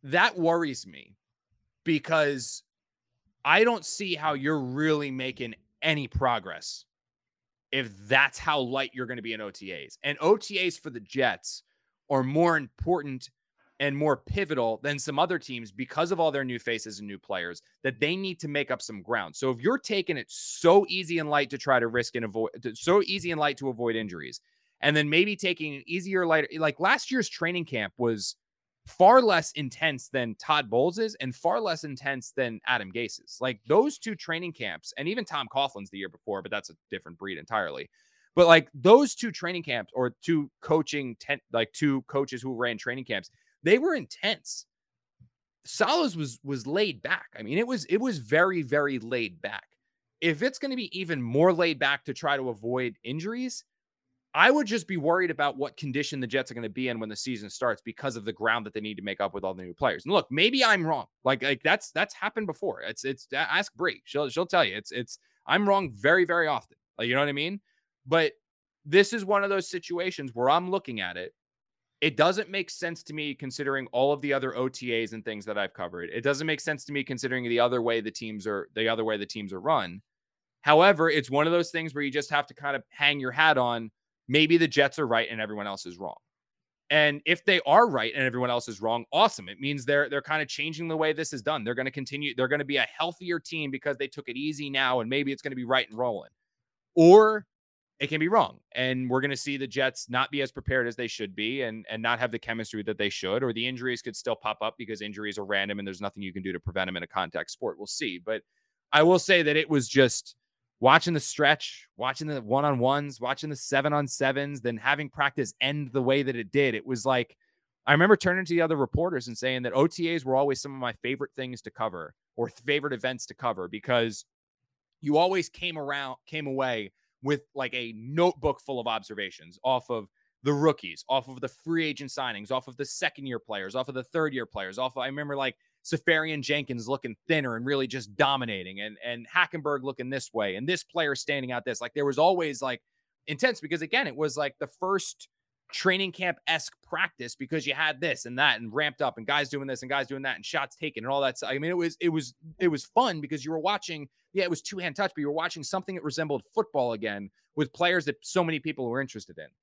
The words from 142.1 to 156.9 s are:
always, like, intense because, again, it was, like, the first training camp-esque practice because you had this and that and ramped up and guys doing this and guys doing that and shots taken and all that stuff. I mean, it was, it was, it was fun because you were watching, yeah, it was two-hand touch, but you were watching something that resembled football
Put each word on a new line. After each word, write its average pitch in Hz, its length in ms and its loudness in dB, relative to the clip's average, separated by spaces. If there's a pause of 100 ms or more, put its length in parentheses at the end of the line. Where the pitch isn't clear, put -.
always, 160 420 2
like, 131 220 -4 (440)
intense 233 340 -2
because, 156 220 -4
again, 240 240 -2
it 131 80 -8
was, 143 220 -2
like, 143 240 -4
the 143 60 -6
first - 640 -4 (440)
training 190 400 0
camp-esque 160 680 -2
practice 123 520 -2
because 135 320 -4
you 143 80 -2
had 151 260 -2
this 151 260 -2
and 123 120 -8
that 131 220 4
and 113 120 -10
ramped 147 300 -2
up 127 160 0
and 107 80 -10
guys 143 220 0
doing 139 180 -6
this 131 160 -6
and 131 80 -10
guys 139 160 0
doing 135 160 -8
that 131 140 -4
and - 80 -16
shots 139 320 -4
taken 113 280 -8
and 131 80 -4
all 139 80 0
that 131 180 0
stuff. - 120 -6
I 135 80 -2
mean, 156 120 -4
it 180 60 -2
was, 170 240 -2
it 175 80 0
was, 156 260 -2 (260)
it 180 80 2
was 147 160 -2
fun 220 360 0
because 143 240 -8
you 151 60 -8
were 165 80 -4
watching, 165 500 -4 (240)
yeah, 185 120 0
it 175 60 -2
was 160 120 -2
two-hand 175 320 -6
touch, 196 200 -2
but 156 60 -6
you 143 80 0
were 147 40 -2
watching 160 300 -4
something 190 320 -6
that 175 100 -8
resembled 143 380 -2 (120)
football 139 380 0